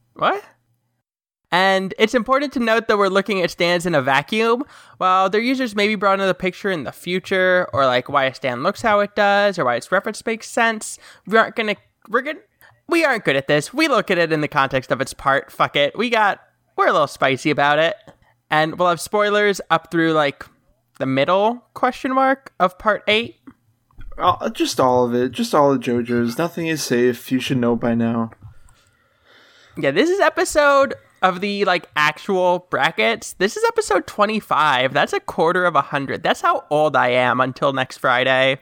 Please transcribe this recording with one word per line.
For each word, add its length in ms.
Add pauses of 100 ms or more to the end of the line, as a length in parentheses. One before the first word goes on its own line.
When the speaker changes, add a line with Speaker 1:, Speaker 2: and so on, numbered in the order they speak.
(140)
Speaker 1:
What? 280 (1080)
And 480
it's 160
important 400
to 60
note 300
that 80
we're 100
looking 340
at 80
stands 360
in 100
a 60
vacuum. 640 (320)
While 320
their 100
users 380
may 100
be 80
brought 200
into 100
the 80
picture 360
in 140
the 80
future, 800
or, 140
like, 240
why 160
a 80
stand 300
looks 180
how 180
it 160
does, 420
or 60
why 120
its 140
reference 360
makes 240
sense, 500 (260)
we 120
aren't 180
gonna, 220 (320)
we're 120
gonna, 200 (480)
we 160
aren't 180
good 140
at 100
this. 260
We 140
look 240
at 60
it 160
in 80
the 80
context 420
of 80
its 140
part. 360
Fuck 280
it. 200
We 120
got, 320 (340)
we're 140
a 20
little 160
spicy 420
about 300
it. 160 (560)
And 260
we'll 120
have 100
spoilers 720
up 200
through, 220
like, 320 (560)
the 60
middle 580 (100)
question 400
mark 460
of 180
part 300
eight. 300 (800)
Speaker 2:
Uh, 320
just 320
all 240
of 100
it. 160
Just 240
all 160
the 80
JoJo's. 580
Nothing 300
is 160
safe. 480
You 80
should 180
know 200
by 180
now. 360 (1500)
Speaker 1:
Yeah, 140
this 180
is 100
episode 720 (300)
of 180
the, 240
like, 300
actual 760
brackets. 640
This 240
is 100
episode 380
twenty-five. 880
That's 200
a 60
quarter 460
of 100
a 60
hundred. 400
That's 200
how 280
old 260
I 140
am 320
until 320
next 240
Friday. 640